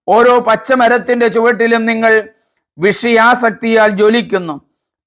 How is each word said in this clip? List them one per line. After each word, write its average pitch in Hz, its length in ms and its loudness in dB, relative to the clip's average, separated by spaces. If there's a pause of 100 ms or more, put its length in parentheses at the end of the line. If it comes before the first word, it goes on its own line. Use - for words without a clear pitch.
ഓരോ 240 260 4 (140)
പച്ചമരത്തിൻ്റെ 240 880 0
ചുവട്ടിലും 233 560 0
നിങ്ങൾ 226 200 0 (760)
വിഷയാസക്തിയാൽ 226 1040 0 (100)
ജ്വലിക്കുന്നു. 190 580 -2 (480)